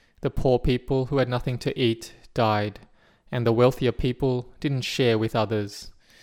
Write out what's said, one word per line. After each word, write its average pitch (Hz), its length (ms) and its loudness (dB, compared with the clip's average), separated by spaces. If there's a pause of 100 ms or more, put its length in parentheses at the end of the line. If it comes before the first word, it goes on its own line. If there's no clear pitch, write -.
(220)
The 143 80 -2
poor 127 300 2
people 127 480 0
who 139 100 -2
had 131 100 2
nothing 123 320 -4
to - 180 -4
eat 113 360 -2 (200)
died, 107 460 0 (520)
and 123 140 -2
the 117 80 4
wealthier 123 380 4
people 123 720 -2
didn't 139 200 -2
share 117 360 2
with 113 180 -2
others, 104 560 -2 (320)